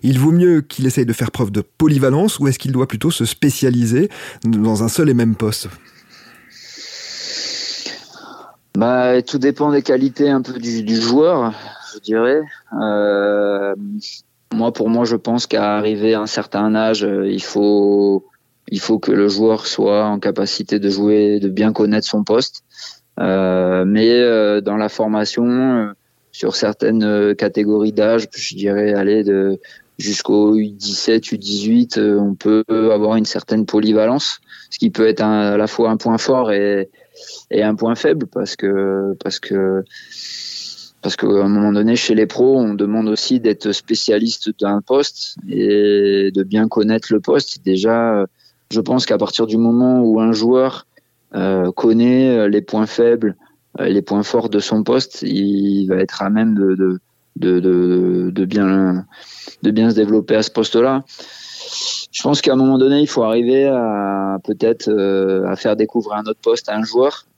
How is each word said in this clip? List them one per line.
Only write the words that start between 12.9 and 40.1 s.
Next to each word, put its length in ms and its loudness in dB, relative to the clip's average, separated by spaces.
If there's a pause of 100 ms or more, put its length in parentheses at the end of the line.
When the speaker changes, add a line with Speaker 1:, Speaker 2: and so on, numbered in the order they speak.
Speaker 2:
moi, 180 -2
pour 160 -2
moi, 160 2
je 140 -2
pense 280 -2
qu'à 300 0
arriver 380 0
à 80 -2
un 40 -4
certain 480 -4
âge, 300 0
euh, 260 -2
il 140 -4
faut, 840 2 (440)
il 100 -4
faut 180 0
que 140 -2
le 160 4
joueur 400 0
soit 380 0
en 140 -2
capacité 600 -4
de 100 0
jouer, 520 2
de 80 0
bien 240 0
connaître 340 0
son 160 -2
poste. 400 -2 (560)
Euh, 680 0
mais, 240 4
euh, 520 2
dans 160 -4
la 100 0
formation, 580 -2
euh, 420 0 (440)
sur 240 -4
certaines, 480 0
euh, 320 2
catégories 560 0
d'âge, 420 0
je 220 -12
dirais, 380 0
aller 320 2
de, 340 0 (400)
jusqu'au 560 2
U 140 0
dix-sept, 640 -4
U 40 -6
dix-huit, 600 0
euh, 200 2
on 180 0
peut 340 2
avoir 480 2
une 80 2
certaine 400 -2
polyvalence, 720 0 (300)
ce 100 -14
qui 100 2
peut 160 0
être 160 2
un, 300 2
à 60 0
la 100 0
fois 240 0
un 60 0
point 200 0
fort 360 0
et, 360 0 (640)
et 100 0
un 140 0
point 200 -2
faible, 320 -2
parce 280 -6
que, 640 -2
parce 180 -8
que, 440 -2 (1160)